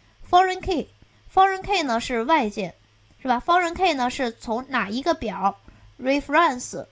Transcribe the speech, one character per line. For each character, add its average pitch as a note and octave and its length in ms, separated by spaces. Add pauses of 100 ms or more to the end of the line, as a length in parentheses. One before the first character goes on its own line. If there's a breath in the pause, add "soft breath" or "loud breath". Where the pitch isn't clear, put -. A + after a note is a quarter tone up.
(300 soft breath)
foreign F#4 300
key，foreign - 1000
key G4 200
呢 A#3+ 180
是 A#3 220
外 C4+ 260
件， G3+ 260 (460)
是 C4 80
吧？ B3 160
foreign F4 300
key F4+ 180
呢 B3+ 160
是 B3+ 240
从 A#3 360
哪 A#3 200
一 A#3+ 140
个 E4+ 100
表 G3 460 (420 soft breath)
reference C#4 920